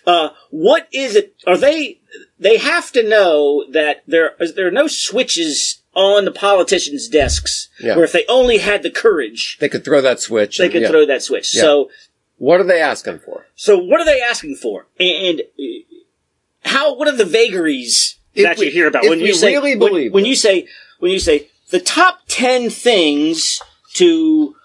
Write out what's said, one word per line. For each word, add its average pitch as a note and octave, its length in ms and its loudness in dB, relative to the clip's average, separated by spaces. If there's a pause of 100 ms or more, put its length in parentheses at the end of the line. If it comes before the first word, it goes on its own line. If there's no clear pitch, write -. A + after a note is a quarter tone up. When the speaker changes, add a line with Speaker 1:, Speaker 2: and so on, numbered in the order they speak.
Speaker 1:
Uh, E3+ 220 2 (220)
what A#3+ 420 0
is B3+ 240 -2
it? - 180 0 (120)
Are F3+ 120 2
they, D4 400 0 (400)
they A3 200 4
have D#4 340 -4
to A#3+ 140 2
know D#3 680 2
that D3+ 340 -2
there, D#3+ 300 0 (180)
there F#3+ 140 -2
are - 20 -2
no C4+ 160 0
switches - 960 -4 (160)
on G3 260 4
the F3+ 60 -4
politicians' E3+ 800 -2
desks, - 600 -2 (120)
Speaker 2:
Yeah. A#2 160 -2
Speaker 1:
where E3 80 4
if D3+ 80 -2
they E3+ 160 0
only A#3+ 300 4
had G3+ 260 -2
the - 60 -6
courage, C3 680 -2
Speaker 2:
They D3 80 0
could - 160 -8
throw C#3+ 160 2
that C3 200 0
switch G#2+ 380 -2
Speaker 1:
they F#3 60 2
Speaker 2:
and, F3 80 2
Speaker 1:
could E3+ 100 0
Speaker 2:
yeah. G#2+ 60 2
Speaker 1:
throw D#3 180 4
that C3+ 160 -2
switch. - 320 -6
Speaker 2:
Yeah. - 80 2
Speaker 1:
So D3 280 2 (480)
Speaker 2:
What E3 220 2
are G3 40 0
they F3 160 2
asking A2 380 -4
for? - 280 -18 (100)
Speaker 1:
So G#3 200 2
what F#3 240 2
are E4 60 -4
they C#4+ 160 2
asking A3 400 -6
for? A#2 240 -8 (140)
And, F3+ 400 -2
uh, - 240 -14 (1000)
how, C4+ 300 -2
what A#3+ 140 -4
are G3 80 0
the A3+ 80 2
vagaries E3+ 920 -2 (180)
Speaker 2:
If G3+ 100 2
Speaker 1:
that E3+ 140 0
Speaker 2:
we, G3 80 -2
Speaker 1:
you C#3+ 60 -4
hear E3 140 0
about B2+ 180 0
Speaker 2:
if D#3 60 4
Speaker 1:
when E3 100 0
Speaker 2:
we F3+ 60 -2
Speaker 1:
you G3+ 80 2
say, G3 220 2
Speaker 2:
really C#4+ 200 0
Speaker 1:
when, G#3+ 140 2
Speaker 2:
believe D#3 240 -2
Speaker 1:
when G3 80 4
Speaker 2:
this. A#3 80 0
Speaker 1:
you C4+ 60 -2
say, F#3+ 320 0 (320)
when F3+ 100 -2
you F#3+ 80 -2
say D3+ 300 -2 (220)
the C4 100 -2
top F4 480 0
ten B3 420 -2
things D#3+ 920 0 (340)
to, D#3+ 600 2 (100)